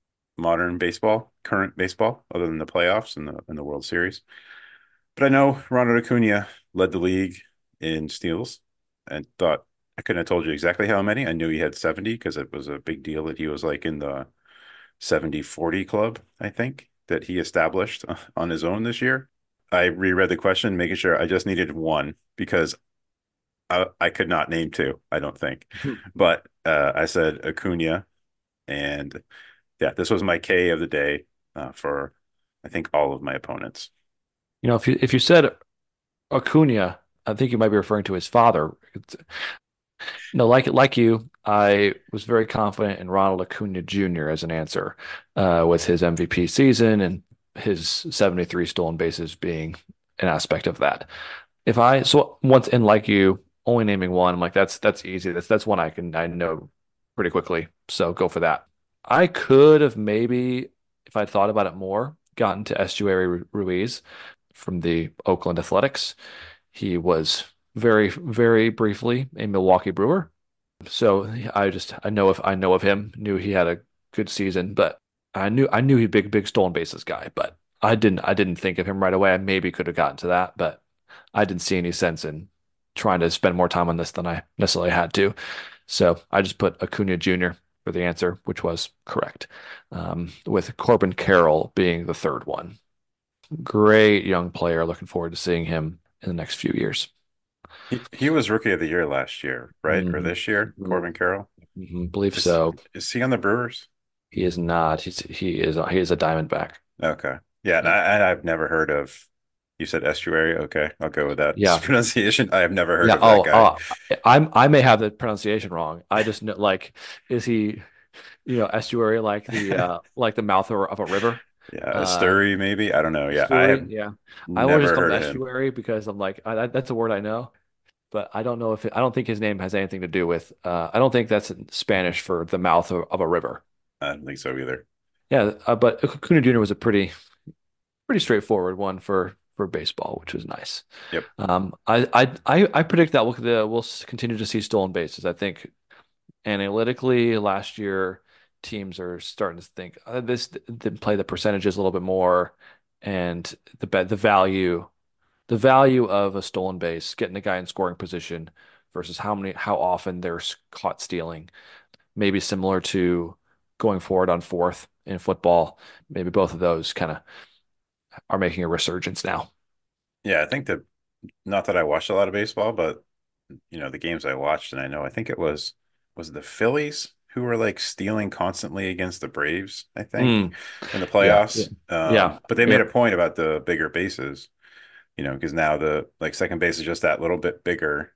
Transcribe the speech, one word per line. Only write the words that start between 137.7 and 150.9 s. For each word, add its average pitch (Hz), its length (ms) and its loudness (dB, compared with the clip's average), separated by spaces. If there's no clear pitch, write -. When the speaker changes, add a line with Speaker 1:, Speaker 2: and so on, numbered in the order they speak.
Speaker 2:
pretty 233 140 0
straightforward 98 580 0
one 95 220 -4
for, 92 380 -4
for 104 100 -2
baseball, - 540 -8
which - 140 -12
was - 120 -8
nice. - 380 -12
Speaker 1:
Yep. 82 120 -4
Speaker 2:
Um, 92 360 -2
I, 120 240 2
I, 127 200 6
I, 175 280 6
I 156 100 2
predict 165 300 4
that 127 100 4
we'll, 117 120 -2
the, 117 300 0
we'll 113 140 -2
s-, - 240 -10
continue 117 320 -6
to 107 100 -4
see 107 140 -2
stolen 98 320 0
bases. 87 340 -6
I 90 60 0
think 92 400 -8
analytically 113 920 0
last 98 400 -4
year, 95 420 -4
teams 98 360 -12
are 90 200 -10
starting 87 420 -8
to - 40 -20
think, - 400 -18
"Uh, 123 160 -8
this, 120 260 -4
th-, - 160 -16
th-, 113 200 -6